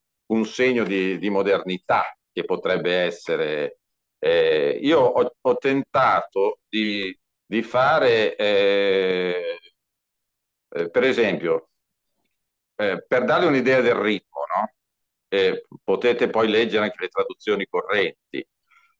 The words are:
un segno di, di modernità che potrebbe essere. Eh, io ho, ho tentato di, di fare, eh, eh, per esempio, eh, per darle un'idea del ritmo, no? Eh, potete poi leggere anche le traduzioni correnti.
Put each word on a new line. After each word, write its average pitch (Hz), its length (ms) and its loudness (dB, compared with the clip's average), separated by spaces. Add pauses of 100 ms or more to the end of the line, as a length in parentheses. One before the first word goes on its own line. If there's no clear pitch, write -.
(260)
un 110 180 0
segno 123 400 0
di, 92 340 -2
di 98 120 -4
modernità 95 840 -2 (160)
che 87 120 -6
potrebbe 90 480 -2
essere. 80 840 -4 (400)
Eh, 78 640 2
io 147 180 2
ho, 123 400 0
ho 123 160 0
tentato 123 1120 0
di, 104 480 -4 (280)
di 113 180 -4
fare, 127 720 2
eh, 95 1200 0 (1080)
eh, 85 220 -6
per 123 140 2
esempio, 85 680 0 (1040)
eh, 98 320 -4
per 123 180 0
darle 160 220 2
un'idea 131 340 4
del 120 140 2
ritmo, 101 460 -4 (140)
no? 104 180 -4 (560)
Eh, 95 360 0 (180)
potete 113 460 0
poi 110 200 0
leggere 107 360 0
anche - 160 -6
le 90 80 -6
traduzioni 98 600 -4
correnti. 87 760 -4 (540)